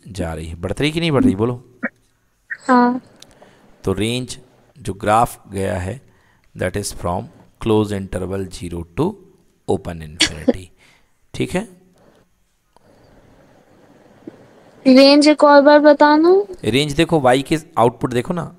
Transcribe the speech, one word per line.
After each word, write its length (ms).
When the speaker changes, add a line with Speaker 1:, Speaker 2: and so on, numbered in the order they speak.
Speaker 1:
जा 260
रही 120
है। 100
बढ़ 160
रही 180
कि 100
नहीं 100
बढ़ 140
रही? 120
बोलो। 260
Speaker 2:
हाँ। 340
Speaker 1:
तो 80
रेंज 460
जो 180
ग्राफ 460
गया 280
है 220
that 220
is 180
from 320
close 320
interval 640
zero 280
to 100
open 340
infinity। 640
Speaker 2:
<laughs> 360
Speaker 1:
ठीक 160
है, 180
Speaker 2:
रेंज 440
एक 160
और 180
बार 180
बताना। 540
Speaker 1:
रेंज 280
देखो 280
वाई 220
के 140
आउटपुट 340
देखो 220
ना, 240